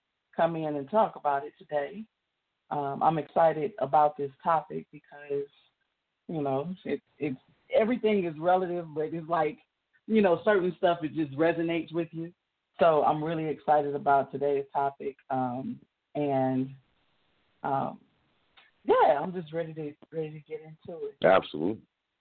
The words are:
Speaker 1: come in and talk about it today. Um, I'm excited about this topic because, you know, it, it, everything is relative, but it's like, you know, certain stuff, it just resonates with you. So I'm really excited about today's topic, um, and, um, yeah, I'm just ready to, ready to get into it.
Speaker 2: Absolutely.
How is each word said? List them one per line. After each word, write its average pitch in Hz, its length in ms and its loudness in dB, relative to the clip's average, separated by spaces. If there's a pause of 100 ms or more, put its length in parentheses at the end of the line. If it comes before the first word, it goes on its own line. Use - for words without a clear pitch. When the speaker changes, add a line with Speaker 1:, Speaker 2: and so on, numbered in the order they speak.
(360)
Speaker 1:
come 165 200 2
in 151 200 -4
and 139 140 -8
talk 208 260 2
about 143 280 -2
it 147 140 -14
today. 151 460 -6 (680)
Um, 143 320 -4
I'm 156 160 4
excited 156 640 2
about 147 360 4
this 143 140 -6 (140)
topic 160 480 -2
because, 143 520 -8 (840)
you 165 120 -4
know, 139 280 -2 (160)
it, - 160 -6 (180)
it, 262 160 -4 (420)
everything 214 480 2
is 165 140 -4
relative, 175 560 0
but 151 180 -2
it's 160 160 -8
like, 160 300 0 (480)
you 220 160 4
know, 170 220 4
certain 185 340 2
stuff, 170 240 2
it 143 120 -6
just 143 220 -4
resonates 165 560 0
with 165 200 -4
you. 165 200 -10 (460)
So 160 260 6
I'm 151 180 2
really 160 240 -2
excited 143 500 2
about 139 360 2
today's 139 400 0
topic, 139 440 -4 (140)
um, 127 480 -4 (360)
and, 135 560 0 (920)
um, 135 340 -4 (880)
yeah, 392 340 6
I'm 175 140 -6
just 160 180 -10
ready 160 220 -6
to, 151 180 -8 (200)
ready 156 180 -6
to 156 80 -14 (100)
get 156 160 -12
into 160 420 -16
it. - 100 -12 (100)
Speaker 2:
Absolutely. 95 560 2 (380)